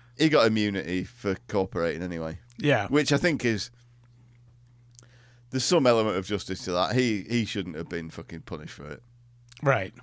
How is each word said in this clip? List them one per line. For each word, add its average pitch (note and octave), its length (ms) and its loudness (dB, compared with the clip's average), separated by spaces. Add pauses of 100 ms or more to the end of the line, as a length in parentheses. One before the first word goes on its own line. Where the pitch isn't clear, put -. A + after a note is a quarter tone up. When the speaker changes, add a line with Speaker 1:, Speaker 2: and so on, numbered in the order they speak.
(180)
Speaker 1:
He D#3 120 4
got C#3 160 6
immunity G2 580 0
for - 300 -4 (120)
cooperating E2+ 560 -2
anyway. E2 360 -6 (180)
Speaker 2:
Yeah. B2 300 0
Speaker 1:
Which C#3+ 260 2
I C#3 60 4
think D3+ 260 0
is, A2 260 -2 (1800)
there's C3 120 -2
some D#3+ 240 4
element A2 300 4
of F#2+ 80 0
justice F#2+ 400 -4
to F#2 80 -4
that. F2 240 0
He, A#2 320 2
he A#2 160 0
shouldn't F2+ 320 -6
have E2 140 -10
been E2+ 180 -8
fucking E2 320 -14
punished D#2 320 -12
for D2 180 -16
it. D2 120 -14 (600)
Speaker 2:
Right. A#2+ 300 0 (100)